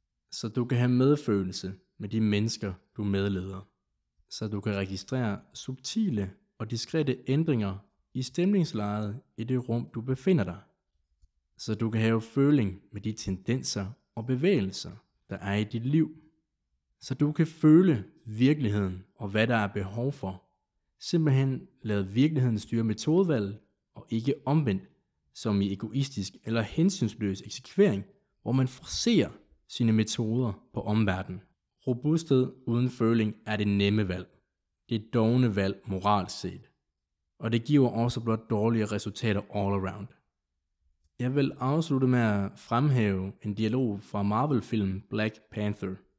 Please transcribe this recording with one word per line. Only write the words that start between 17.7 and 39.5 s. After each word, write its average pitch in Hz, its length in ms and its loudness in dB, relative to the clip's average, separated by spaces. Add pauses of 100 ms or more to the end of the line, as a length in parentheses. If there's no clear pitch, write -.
virkeligheden 107 760 2 (120)
og 104 120 -8
hvad 107 180 2
der 117 100 2
er 104 100 0
behov 104 460 -4
for. 92 300 -10 (580)
Simpelthen 135 640 2 (160)
lad 104 200 0
virkeligheden 123 560 2
styre 113 260 -2
metodevalget 113 720 0 (360)
og - 160 -20
ikke 117 240 0 (100)
omvendt, 135 380 2 (520)
som 104 260 0
i 98 120 0
egoistisk 113 600 -6 (120)
eller 113 180 -2
hensynsløs 107 800 -2
eksekvering, 131 640 0 (380)
hvor 117 100 -4
man 131 160 2
forcerer - 640 0 (380)
sine 113 240 2
metoder 110 600 0 (220)
på 120 60 -6
omverdenen. 98 600 0 (460)
Robusthed 131 680 0 (140)
uden 120 240 0
føling 113 440 2 (120)
er 107 100 -2
det 104 120 0
nemme 101 400 2
valg. 90 180 -6 (640)
Det 113 260 -4
dovne 117 420 4
valg 98 300 0
moralsk 98 540 0
set. 90 300 -10 (680)
Og 113 140 -4
det 120 120 0
giver 143 240 6
også 117 320 0
blot 113 300 -2
dårlige 113 360 2
resultater 101 540 -2
all 98 460 -2